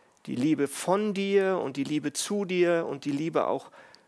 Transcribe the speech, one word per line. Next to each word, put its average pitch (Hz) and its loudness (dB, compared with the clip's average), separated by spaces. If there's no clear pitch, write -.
die 135 -4
Liebe 139 2
von 208 0
dir 196 2
und 135 -4
die 139 0
Liebe 147 -2
zu 202 -2
dir 175 2
und 143 -8
die 143 -2
Liebe 156 0
auch 104 -2